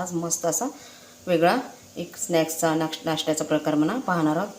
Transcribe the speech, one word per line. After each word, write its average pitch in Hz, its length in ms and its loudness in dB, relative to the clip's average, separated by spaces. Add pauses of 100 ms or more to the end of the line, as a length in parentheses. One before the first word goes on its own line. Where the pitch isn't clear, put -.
आज 175 120 -6
मस्त 170 320 -2
असा 165 200 2 (640)
वेगळा 175 280 4 (420)
एक - 200 -10
स्नॅक्सचा, 160 580 0
नाश-, 160 300 -2
नाश्त्याचा 156 380 0
प्रकार 151 320 0
म्हणा 160 220 2 (100)
पाहणार 160 300 2
आहोत. 202 220 -2